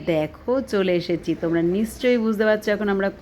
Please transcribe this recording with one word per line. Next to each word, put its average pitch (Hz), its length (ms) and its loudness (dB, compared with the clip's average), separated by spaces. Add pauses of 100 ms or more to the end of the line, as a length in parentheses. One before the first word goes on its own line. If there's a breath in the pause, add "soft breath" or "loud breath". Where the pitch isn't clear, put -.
দেখো, 156 460 -2 (200)
চলে 190 280 2
এসেছি। 170 300 -4 (120)
তোমরা 170 200 2 (140)
নিশ্চয়ই 240 420 0
বুঝতে 220 260 0
পারছো 214 280 2
এখন 208 160 -2
আমরা 196 200 0 (140)